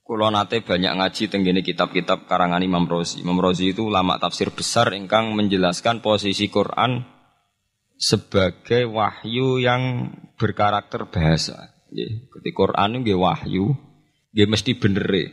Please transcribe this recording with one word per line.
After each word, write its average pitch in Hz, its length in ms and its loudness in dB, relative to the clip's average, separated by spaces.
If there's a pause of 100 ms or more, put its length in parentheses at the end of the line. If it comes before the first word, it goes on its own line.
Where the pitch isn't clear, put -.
Kula 110 320 0
nate 104 320 0
banyak 90 320 0
ngaji 95 320 0
teng 98 160 0
ngene 92 160 2
kitab-kitab 90 640 -2
karangan 90 400 0
Imam 87 240 0
Razi. 85 320 -4
Imam 87 160 -2
Razi 92 400 0
itu 107 160 -2
ulama 92 240 0
tafsir 90 320 -4
besar 117 480 0
ingkang 107 400 0
menjelaskan 98 640 0
posisi 101 480 0
Quran 120 560 0 (960)
sebagai 104 880 0
wahyu 113 720 -2
yang 123 480 0 (320)
berkarakter 104 720 0
bahasa. - 640 0 (160)
Nggih, 110 400 -8
ketika - 240 -10
Quran 95 400 2
itu - 80 -4
nggih 98 160 2
wahyu, 92 440 0 (680)
nggih 104 160 4
mesti 110 320 0
benere. 98 520 2